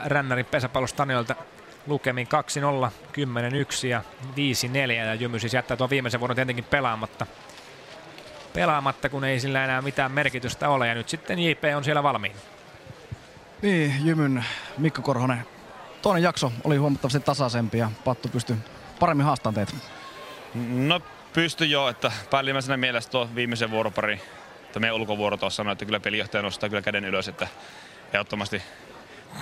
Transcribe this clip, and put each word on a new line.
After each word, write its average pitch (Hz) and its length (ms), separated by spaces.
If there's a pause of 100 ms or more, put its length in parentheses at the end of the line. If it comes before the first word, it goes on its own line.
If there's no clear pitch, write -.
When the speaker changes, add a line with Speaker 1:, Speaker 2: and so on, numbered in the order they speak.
Speaker 1:
Rännärin 135 420
pesäpallostadionilta 127 880 (520)
lukemin 131 400
kaksi 147 340
nolla, 139 320 (200)
kymmenen 123 420
yksi 139 340
ja 120 140 (340)
viisi 135 320
neljä, 123 360
ja 110 100
Jymy 117 240
siis 117 160
jättää 123 220
tuon 127 140
viimeisen 127 300
vuoron 123 160
tietenkin 123 280
pelaamatta. 117 640 (1300)
Pelaamatta, 147 560
kun 135 160
ei 135 160
sillä 135 240
enää 131 180
mitään 135 300
merkitystä 135 560
ole, 131 200
ja 117 60
nyt 117 140
sitten 170 300
J 170 140
P - 120 (120)
on 143 80
siellä 147 180
valmiina. 107 360 (1200)
Speaker 2:
Niin, 165 320 (100)
Jymyn 143 400 (340)
Mikko 147 240
Korhonen. 123 440 (560)
Toinen 180 200
jakso 156 300 (120)
oli 151 120
huomattavasti 139 440
tasaisempi 120 580
ja 113 120 (140)
Pattu 127 240
pystyi 120 280 (440)
paremmin 151 260
haastamaan 123 280
teitä. 104 180 (1000)
Speaker 3:
No, 139 300 (320)
pystyi 165 380
joo, 139 180
että 120 240 (180)
päällimmäisenä 135 460
mielessä 123 340
tuo 120 240
viimeisen 120 360
vuoroparin, 107 500 (520)
tai 104 80
meidän 113 160
ulkovuoro 104 400
tuossa 98 200
sanoi, 104 160
että 98 120
kyllä 104 160
pelijohtaja 104 420
nostaa 101 260
kyllä 101 140
käden 101 220
ylös, 95 240
että 92 200 (640)
ehdottomasti 101 500 (800)